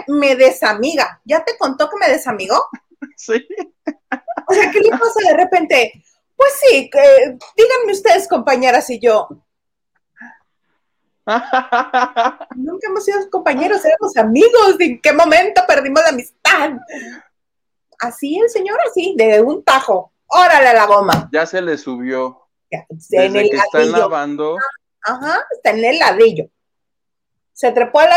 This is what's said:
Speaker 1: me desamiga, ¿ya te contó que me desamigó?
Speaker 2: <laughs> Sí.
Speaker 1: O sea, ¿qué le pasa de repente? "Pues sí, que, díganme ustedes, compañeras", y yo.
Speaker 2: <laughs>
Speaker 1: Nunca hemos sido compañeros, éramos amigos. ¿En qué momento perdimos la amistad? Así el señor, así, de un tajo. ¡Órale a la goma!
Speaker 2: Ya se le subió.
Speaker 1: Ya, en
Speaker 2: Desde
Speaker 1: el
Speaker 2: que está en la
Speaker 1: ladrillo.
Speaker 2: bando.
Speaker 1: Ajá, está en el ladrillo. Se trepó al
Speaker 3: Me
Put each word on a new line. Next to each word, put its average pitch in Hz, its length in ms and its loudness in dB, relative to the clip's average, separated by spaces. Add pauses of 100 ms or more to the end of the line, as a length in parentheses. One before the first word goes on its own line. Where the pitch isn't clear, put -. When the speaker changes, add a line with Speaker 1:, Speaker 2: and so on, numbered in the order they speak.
Speaker 1:
me 277 280 0
desamiga, 262 880 -2
¿ya 320 200 -2
te 466 140 -6
contó 294 300 -4
que 381 100 -12
me 339 140 0
desamigó? 226 500 -4 (100)
Speaker 2:
<laughs> - 440 -20
Sí. 240 280 -6 (1000)
Speaker 1:
O - 80 -4
sea, 403 160 2
¿qué 415 100 -2
le 440 100 4
pasa 440 380 -2
de 294 80 4
repente? 320 680 0 (320)
"Pues 539 160 2 (100)
sí, 285 280 2
que, 277 100 0 (560)
díganme 466 360 2
ustedes, 381 360 2
compañeras", 254 640 0
y 233 100 -10
yo. 220 280 0 (2000)
Speaker 2:
<laughs> 247 1300 -4
Speaker 1:
Nunca 349 320 -10
hemos 392 160 -6
sido 403 260 -4
compañeros, 339 540 -2
éramos 440 320 -2
amigos. 381 640 4
¿En 254 200 -2
qué 302 120 2
momento 339 540 2
perdimos 277 360 0
la 330 60 2
amistad? 302 640 -2 (1300)
Así 277 380 -8
el 466 100 2
señor, 415 300 -4 (100)
así, 359 280 -4
de 220 240 4
un 262 240 0
tajo. 262 480 -2 (140)
¡Órale 311 420 4
a 233 60 4
la 214 120 4
goma! 196 460 2
Speaker 2:
Ya 156 140 -2
se 185 160 -6
le 165 160 -4
subió. 127 680 -8 (240)
Speaker 1:
Ya, 160 100 -10 (100)
en 165 80 -18 (100)
Speaker 2:
Desde 190 320 0
Speaker 1:
el 208 100 2
Speaker 2:
que 139 60 -2
está 165 260 -2
en 160 100 0
la 175 60 0
Speaker 1:
ladrillo. - 120 0
Speaker 2:
bando. 151 460 -6 (460)
Speaker 1:
Ajá, 269 360 -6 (120)
está 247 200 -4
en 220 140 -2
el 269 140 0
ladrillo. 226 460 2 (1080)
Se 240 200 -2
trepó 240 280 0
al 320 80 6
Speaker 3:
Me 349 80 2